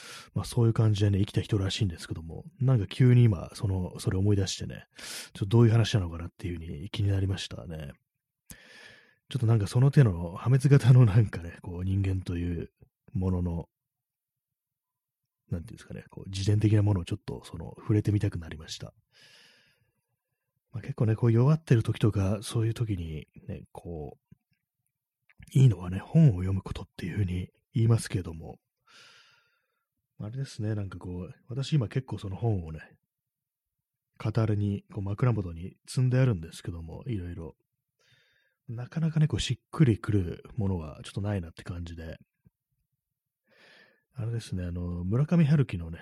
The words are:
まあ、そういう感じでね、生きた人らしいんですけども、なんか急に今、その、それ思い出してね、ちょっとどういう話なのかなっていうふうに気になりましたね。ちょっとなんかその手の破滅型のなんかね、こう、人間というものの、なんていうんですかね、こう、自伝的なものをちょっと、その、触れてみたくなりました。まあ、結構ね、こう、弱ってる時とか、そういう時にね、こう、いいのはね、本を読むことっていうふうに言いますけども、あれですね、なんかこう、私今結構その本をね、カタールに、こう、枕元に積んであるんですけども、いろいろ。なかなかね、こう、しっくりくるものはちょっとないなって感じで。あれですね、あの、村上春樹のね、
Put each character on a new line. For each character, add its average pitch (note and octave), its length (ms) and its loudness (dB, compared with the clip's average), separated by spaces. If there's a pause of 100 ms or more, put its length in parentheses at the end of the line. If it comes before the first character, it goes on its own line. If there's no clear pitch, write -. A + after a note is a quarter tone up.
(340)
ま - 80 -2
あ、 - 20 -6
そ - 180 0
う A#2 40 6
い A2+ 40 4
う - 20 4
感 A2 220 4
じ G2 100 0
で G2+ 60 4
ね、 G2 100 2
生 G#2 60 2
き - 60 -8
た F#2+ 100 0
人 - 160 -2
ら F#2+ 120 -2
し - 120 -4
い - 20 0
ん F#2+ 40 2
で E2 100 -8
す - 100 -14
け - 60 -8
ど E2 80 -12
も、 E2 220 -14 (140)
な C3 160 2
ん A2 60 4
か F#2+ 60 -2
急 B2 280 6
に B2 80 8
今、 E2+ 320 4
そ - 140 -4
の、 F#2 300 -4
そ - 120 -4
れ F#2 80 0
思 G2+ 140 4
い G2 40 4
出 F#2+ 100 2
し - 100 -6
て - 100 -10
ね、 - 200 -14 (480)
ち - 80 -6
ょ - 20 -2
っ - 20 -2
と - 0 -
ど A2+ 140 6
う A#2+ 60 10
い - 20 8
う G#2+ 40 4
話 A2+ 220 2
な G#2+ 60 2
の E2+ 100 -4
か E2 80 -10
な E2+ 80 -8
っ - 100 -10
て F#2+ 120 -8
い F2 60 -6
う F2 40 -8
ふ E2 40 -12
う - 20 -14
に D#2+ 260 -12
気 - 120 -4
に G2+ 80 2
な G2 100 0
り G2 60 0
ま F#2+ 120 -2
し - 100 -10
た - 180 -14
ね。 D#2 260 -12 (1400)
ち - 80 -6
ょ - 20 -4
っ - 20 -8
と A2+ 60 0
な A#2 80 4
ん A2+ 40 4
か G2+ 80 -2
そ B2 140 0
の C#3 100 6
手 C#3 140 8
の E2+ 320 -2
破 - 140 -2
滅 C3+ 180 4
型 C3 240 8
の B2+ 120 10
な G2+ 140 6
ん G#2+ 80 6
か - 160 -8
ね、 F2 200 -12
こ F2+ 200 -10
う、 - 20 -4
人 G2 180 0
間 F#2+ 180 0
と F2+ 160 -6
い F2 260 -4
う - 80 -12 (420)
も F#2 180 0
の F2+ 120 0
の、 E2+ 260 -4 (1800)
な F2+ 80 -2
ん E2 60 -10
て - 80 -16
い - 0 -
う - 20 -16
ん - 20 -16
で - 20 -18
す - 80 -20
か - 80 -14
ね、 - 160 -14
こ - 160 -16
う、 F#2+ 40 -12
自 F#2+ 160 -4
伝 G#2 140 4
的 G#2+ 140 4
な G#2+ 80 6
も G#2 120 4
の F2+ 60 0
を E2+ 40 -6
ち - 80 -8
ょ G2+ 40 -4
っ - 80 -6
と、 - 200 -10
そ - 140 -14
の、 - 200 -14
触 - 160 0
れ G#2 80 4
て - 80 0
み G2+ 100 2
た G2+ 100 0
く - 80 -8
な E2 100 -12
り - 80 -12
ま D2+ 120 -16
し - 100 -14
た。 - 160 -16 (1800)
ま A2 60 -10
あ、 G#2 40 -12
結 - 120 -8
構 A#2+ 120 0
ね、 A2 80 2
こ A#2+ 120 0
う、 A#2 60 6
弱 B2+ 220 4
っ D#3 80 -2
て - 120 4
る A2 80 4
時 - 160 -4
と A2 120 4
か、 G2 320 0
そ - 180 -4
う A2+ 60 2
い A#2 40 0
う A2 40 -2
時 G#2 220 -4
に D#2+ 300 -8 (220)
ね、 E2+ 240 -12
こ D#2 440 -12 (1400)
う、 C#3+ 40 2
い C3 80 8
い - 20 10
の F#2 100 2
は F2+ 120 -10
ね、 F#2+ 80 -4
本 D#3 300 6
を A2 40 6
読 F#2 220 -2
む F#2+ 80 -2
こ - 100 -8
と - 100 -12
っ - 20 -14 (120)
て - 80 -10
い D#3+ 80 -6
う - 60 -8
ふ - 20 2
う G2+ 40 2
に F2+ 240 -4 (260)
言 A#2 100 2
い A2+ 40 4
ま A2+ 100 6
す - 100 -8
け F#2+ 140 -4
ど E2 120 -12
も、 D#2+ 240 -16 (1600)
あ G#2 100 -10
れ A#2+ 80 -12
で C3+ 80 -8
す - 180 -12
ね、 G#2+ 120 -2
な G#2 80 -4
ん G2 60 -8
か F2+ 100 -14
こ F2+ 320 -10
う、 - 40 -20 (140)
私 C3+ 260 -4
今 A#2 140 2
結 - 180 -6
構 G#2 120 -8
そ G#2 100 -10
の F#2+ 80 -8
本 G2 300 -2
を D#2+ 60 -12
ね、 D#2 80 -14 (1400)
カ A2 140 -4
タ A2+ 100 2
ー A2 40 2
ル G#2+ 100 0
に、 G2+ 360 -2
こ G#2 80 -8
う、 - 20 -4
枕 G2+ 300 0
元 F#2 200 -4
に E2 240 -14 (100)
積 - 160 -4
ん B2+ 80 2
で B2+ 80 2
あ C3 60 4
る A#2+ 100 2
ん E2+ 60 -4
で D#2+ 120 -14
す - 100 -18
け - 80 -10
ど E2+ 120 -10
も、 D#2+ 240 -14
い A2+ 100 -4
ろ F2 140 -8
い E2+ 40 -10
ろ。 D#2+ 200 -12 (1160)
な A#2+ 180 -12
か - 140 -6
な D#3+ 100 0
か D#3 100 2
ね、 D3+ 60 4
こ G#2+ 120 0
う、 - 20 -2
し - 140 -2
っ - 20 -6 (140)
く - 140 2
り A2+ 140 4
く - 140 -4
る F#2 320 -2 (120)
も G2 120 -2
の F#2+ 100 -2
は D2+ 240 -12
ち - 60 -16
ょ - 20 -16
っ - 20 -16
と - 80 -8
な G#2 140 -4
い F#2+ 60 -4
な E2 80 -10
っ E2 40 -18
て - 120 -20
感 E2+ 200 -10
じ E2 120 -14
で。 D#2+ 200 -12 (2000)
あ A2+ 100 -8
れ A2+ 60 -6
で A#2 100 -6
す - 140 -10
ね、 F2+ 100 -4
あ F2 60 -4
の、 F2 340 -6
村 A#2+ 220 0
上 E3+ 180 4
春 C#3+ 220 4
樹 - 120 -6
の E2 120 -10
ね、 E2+ 120 -10